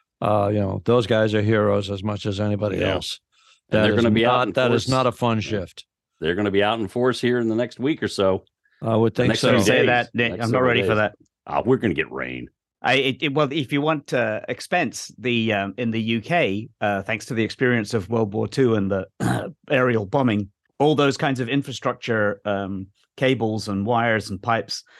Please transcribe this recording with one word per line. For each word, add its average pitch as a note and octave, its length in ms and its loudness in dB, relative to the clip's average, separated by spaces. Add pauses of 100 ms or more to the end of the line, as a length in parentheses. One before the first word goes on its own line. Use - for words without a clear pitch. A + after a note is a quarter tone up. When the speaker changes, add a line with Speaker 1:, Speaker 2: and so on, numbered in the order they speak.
(200)
Speaker 1:
Uh, G#2 320 2
you G#2+ 80 0
know, G2 240 -2
those A#2 220 4
guys A2 260 2
are G#2+ 100 2
heroes G2+ 480 2
as G2 120 -6
much G#2 240 -6
as G2+ 140 -2
anybody G#2 380 -2
Speaker 2:
Yeah. F#2+ 160 0
Speaker 1:
else. - 260 -8 (500)
Speaker 2:
And G#2+ 80 2
Speaker 1:
That G#2+ 60 4
Speaker 2:
they're G#2+ 100 4
Speaker 1:
is A#2 80 4
Speaker 2:
gonna A#2 120 4
be A2+ 120 4
out B2 120 4
Speaker 1:
not, B2 100 0
Speaker 2:
in F#2 60 -4
Speaker 1:
that B2+ 180 2
is A#2 120 0
Speaker 2:
force. - 60 -6
Speaker 1:
not C3 160 2
a A#2+ 60 2
fun A#2 260 0
Speaker 2:
Yeah. G#2+ 40 -2
Speaker 1:
shift. - 440 -8 (340)
Speaker 2:
They're E2 140 0
gonna G#2 160 0
be G2 120 4
out A2 180 2
in G2+ 80 -4
force A#2+ 320 0
here B2 180 2
in A#2 100 0
the A2 80 0
next A#2 220 -4
week C#3 240 -2
or G#2+ 60 -2
so. F#2+ 360 0 (380)
Speaker 1:
I A2+ 140 0
would A2+ 180 2
Speaker 2:
The B2 80 0
Speaker 1:
think B2 60 2
Speaker 2:
next A#2 120 0
Speaker 1:
so. B2 120 4
Speaker 2:
few - 100 4
Speaker 3:
Say B2+ 160 4
Speaker 2:
days. B2+ 80 4
Speaker 3:
that, B2 280 2
Nick. A#2 180 0
Speaker 2:
Next A#2 120 -6
Speaker 3:
I'm A2+ 60 0
not B2 60 2
Speaker 2:
several B2+ 120 4
Speaker 3:
ready A#2+ 140 4
for A#2+ 60 0
Speaker 2:
days. A2 80 2
Speaker 3:
that. G#2+ 180 0 (320)
Speaker 2:
Ah, C#2+ 180 -2
we're B2+ 120 4
gonna A2+ 180 0
get C#2 160 -4
rain. B1+ 380 -10 (320)
Speaker 3:
I, B2+ 140 2
it, C3+ 300 0
it, C#3 100 -2
well, D3 160 2
if D3 220 -4
you C#3+ 80 0
want, D3+ 340 -2
uh, A2+ 340 0
expense, - 680 -4
the, A2+ 340 0
um, G2 260 -2
in A#2+ 120 -2
the A2+ 100 -2
U A2+ 200 -2
K, A#2 480 -2 (120)
uh, G2+ 220 0
thanks A2 240 -8
to - 80 -8
the A2+ 80 0
experience A#2+ 500 0
of A2 160 -4
World A2+ 240 -2
War A2 140 -4
Two A#2 300 2
and G2 120 0
the F#2+ 200 -4 (100)
<clears throat> B2 340 -4 (180)
aerial B2 360 2
bombing, G#2 440 0 (280)
all D3 160 4
those C#3+ 220 2
kinds C3+ 240 -2
of A#2+ 80 -4
infrastructure, A#2+ 960 -2
um, G2 420 -4 (300)
cables A2+ 500 0
and G2 180 -2
wires A2+ 460 0
and F#2+ 100 -8
pipes - 440 -4 (160)